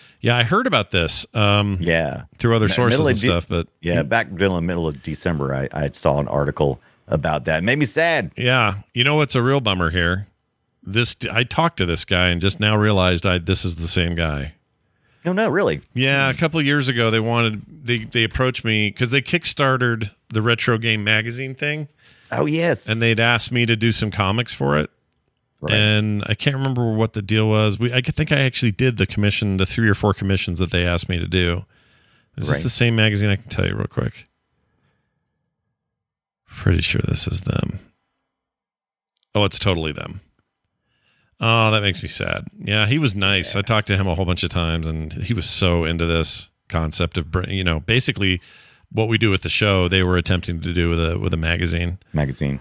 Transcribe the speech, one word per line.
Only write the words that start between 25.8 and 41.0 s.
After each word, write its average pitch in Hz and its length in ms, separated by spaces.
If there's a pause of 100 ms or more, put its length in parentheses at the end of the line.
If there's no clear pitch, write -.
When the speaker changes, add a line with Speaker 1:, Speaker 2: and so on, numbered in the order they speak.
Speaker 1:
I 110 80
can't 139 220
remember 123 360
what 110 220
the 107 80
deal 110 260
was. 107 300
We, 117 160
I 127 80
think 156 300
I 143 80
actually 123 320
did 127 260
the - 80
commission, 104 500
the 92 80
three 113 240
or 101 60
four 101 180
commissions 95 460
that 90 120
they 87 160
asked 87 220
me 92 100
to 87 100
do. 87 360 (720)
Is - 120
this 147 80
Speaker 2:
Right. 147 60
Speaker 1:
the 165 80
same 117 260
magazine? 107 340
I 98 60
can - 120
tell - 180
you 50 80
real - 120
quick. - 400 (2250)
Pretty 85 340
sure - 240
this - 200
is - 160
them. - 380 (1500)
Oh, 104 100
it's 95 140
totally 82 340
them. - 280 (1200)